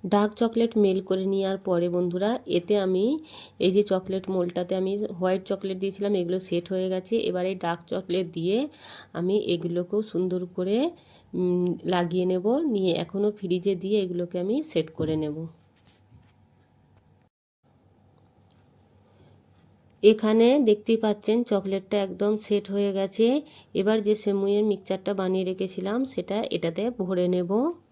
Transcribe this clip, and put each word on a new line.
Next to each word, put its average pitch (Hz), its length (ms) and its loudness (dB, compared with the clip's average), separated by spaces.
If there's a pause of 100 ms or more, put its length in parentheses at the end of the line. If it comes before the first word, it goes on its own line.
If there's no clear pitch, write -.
ডার্ক 208 320 4
চকলেট 226 420 2
মেল্ট 190 280 4
করে 190 200 0
নেওয়ার 196 340 0
পরে 180 300 2
বন্ধুরা, 180 420 0 (180)
এতে 175 300 0
আমি 190 260 2 (540)
এই 185 120 4
যে 202 120 4
চকলেট 190 460 -2
মোল্ডটাতে 180 460 -2
আমি 190 160 -2 (240)
হোয়াইট 185 300 0
চকলেট 196 340 -4
দিয়েছিলাম, 196 360 -2
এগুলো 180 240 0
সেট 175 300 -2
হয়ে 185 200 -2
গেছে। 185 320 -4
এবার 180 240 -2
এই 190 100 -2
ডার্ক 170 300 -4
চকলেট 185 480 -2
দিয়ে 180 240 0 (560)
আমি 180 220 0 (120)
এগুলোকেও 175 560 -2
সুন্দর 180 380 -2 (120)
করে, 185 240 0 (560)
উম, 180 340 2 (180)
লাগিয়ে 180 400 0
নেব। 185 200 0 (220)
নিয়ে 190 300 2
এখনও 196 340 0
ফ্রিজে 190 440 0
দিয়ে 190 260 0
এগুলোকে 175 380 -4
আমি 196 240 0
সেট 160 280 -2
করে 156 260 -2
নেব। 151 200 -4 (4000)
এখানে 220 440 6 (160)
দেখতেই 220 380 2
পাচ্ছেন 214 420 0
চকলেটটা 196 540 -2
একদম 196 400 0
সেট 202 320 -2
হয়ে 202 240 0
গেছে। 196 320 0 (480)
এবার 214 280 2
যে 208 140 2
সেমুইয়ের 202 500 0
মিক্সচারটা 196 480 -2
বানিয়ে 185 320 0
রেখেছিলাম 190 600 -4
সেটা - 320 -6 (140)
এটাতে 170 320 -2 (140)
ভরে 180 300 0
নেব। 180 240 0 (400)